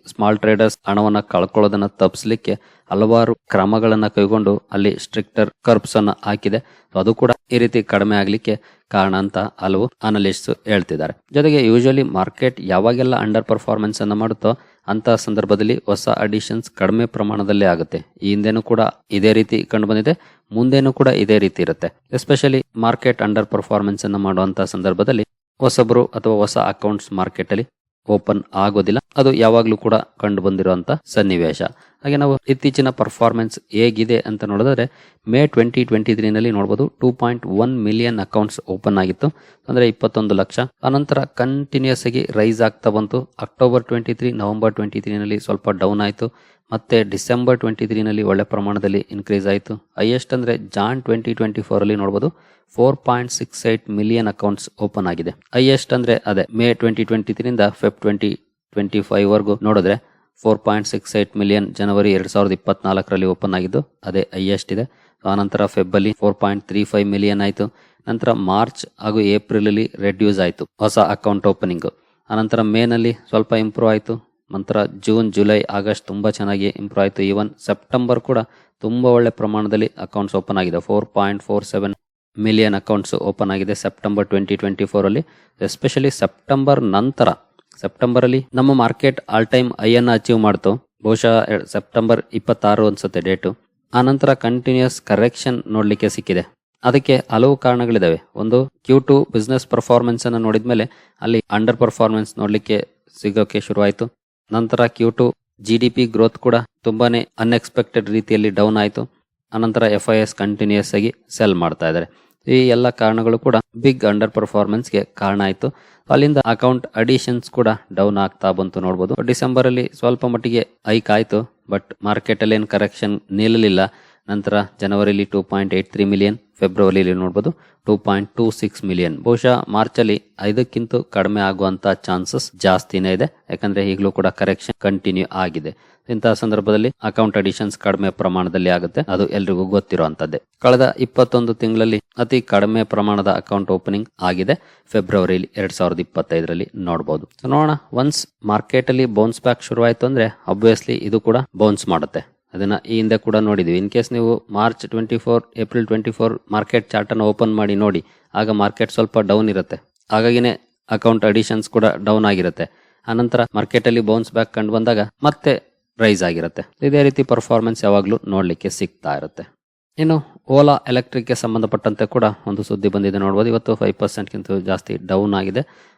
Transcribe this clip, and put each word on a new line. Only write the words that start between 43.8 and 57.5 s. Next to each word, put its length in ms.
ಟ್ವೆಂಟಿ 300
ತ್ರೀ, 180
ನವೆಂಬರ್ 420
ಟ್ವೆಂಟಿ 260
ತ್ರೀ 160
ನಲ್ಲಿ 240
ಸ್ವಲ್ಪ 300
ಡೌನ್ 300
ಆಯ್ತು, 340
ಮತ್ತೆ 320
ಡಿಸೆಂಬರ್ 540
ಟ್ವೆಂಟಿ 280
ತ್ರೀ 160
ನಲ್ಲಿ 200
ಒಳ್ಳೆ 220
ಪ್ರಮಾಣದಲ್ಲಿ 640
ಇನ್ಕ್ರೀಸ್ 360
ಆಯ್ತು. 280
ಹೈಯೆಸ್ಟ್ 600
ಅಂದ್ರೆ 240
ಜಾನ್ 440
ಟ್ವೆಂಟಿ 320
ಟ್ವೆಂಟಿ 280
ಫೋರ್ 180
ಅಲ್ಲಿ 160
ನೋಡ್ಬೋದು, 600
ಫೋರ್ 360
ಪಾಯಿಂಟ್ 280
ಸಿಕ್ಸ್ 340
ಏಟ್ 240
ಮಿಲಿಯನ್ 380
ಅಕೌಂಟ್ಸ್ 420
ಓಪನ್ 260
ಆಗಿದೆ. 240
ಹೈಯೆಸ್ಟ್ 380
ಅಂದ್ರೆ 340
ಅದೇ 280
ಮೇ 200
ಟ್ವೆಂಟಿ 300
ಟ್ವೆಂಟಿ 300
ತ್ರೀ 140
ಇಂದ 120